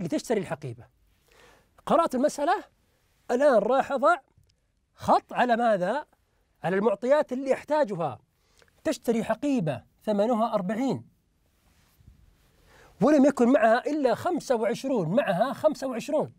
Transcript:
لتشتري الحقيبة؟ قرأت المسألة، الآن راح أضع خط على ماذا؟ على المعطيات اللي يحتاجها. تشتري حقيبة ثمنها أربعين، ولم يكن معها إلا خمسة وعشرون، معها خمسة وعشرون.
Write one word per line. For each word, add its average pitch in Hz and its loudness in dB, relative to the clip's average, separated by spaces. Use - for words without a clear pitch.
لتشتري 208 -4
الحقيبة؟ 123 -10
قرأت 302 2
المسألة، 294 0
الآن 262 4
راح 226 2
أضع 285 2
خط - 0
على 226 2
ماذا؟ 220 0
على 175 -2
المعطيات 233 0
اللي 269 -4
يحتاجها. 196 -2
تشتري 233 -2
حقيبة 220 -2
ثمنها 220 0
أربعين، 208 -4
ولم 277 6
يكن 254 4
معها 240 4
إلا 277 0
خمسة 285 -4
وعشرون، 220 -2
معها 196 0
خمسة - -2
وعشرون. 233 -4